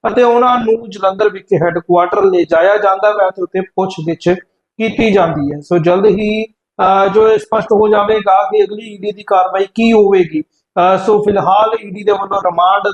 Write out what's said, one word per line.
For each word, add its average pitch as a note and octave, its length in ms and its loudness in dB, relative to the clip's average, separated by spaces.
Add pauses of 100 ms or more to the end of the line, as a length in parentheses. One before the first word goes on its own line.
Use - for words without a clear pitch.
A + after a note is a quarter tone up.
ਅਤੇ B3 160 0
ਉਹਨਾਂ A#3+ 340 2
ਨੂੰ A3+ 320 -2
ਜਲੰਧਰ G3 400 -2
ਵਿਖੇ F#3 360 -2
ਹੈੱਡਕੁਆਟਰ F3 580 0
ਲਿਜਾਇਆ F3+ 540 2
ਜਾਂਦਾ G3+ 320 0
ਹੈ G3+ 200 0
ਤੇ F#3+ 120 -10
ਉੱਥੇ F#3 200 -6
ਪੁੱਛਗਿੱਛ F3 680 -6 (480)
ਕੀਤੀ A3 340 -2
ਜਾਂਦੀ D#3 420 0
ਹੈ। D3 80 -10
ਸੋ F3 160 -2
ਜਲਦ F3 280 2
ਹੀ, G#3+ 400 0
ਅ, G3 600 -2
ਜੋ A3 220 4
ਇਹ A3 80 4
ਸਪਸ਼ਟ G#3+ 360 -4
ਹੋ G#3+ 140 2
ਜਾਵੇਗਾ G#3 560 2
ਕਿ G3+ 200 0
ਅਗਲੀ G#3 300 -8
ਈਡੀ G3+ 180 -8
ਦੀ G3+ 120 -14
ਕਾਰਵਾਈ F#3+ 420 0
ਕੀ A3+ 280 0
ਹੋਵੇਗੀ। G3 480 2
ਅ, - 560 -2
ਸੋ G#3 240 0
ਫਿਲਹਾਲ G3+ 680 0
ਈਡੀ G3+ 160 -14
ਦੇ G3+ 80 0
ਵੱਲੋਂ G3 340 -4
ਰਿਮਾਂਡ F#3 380 0 (100)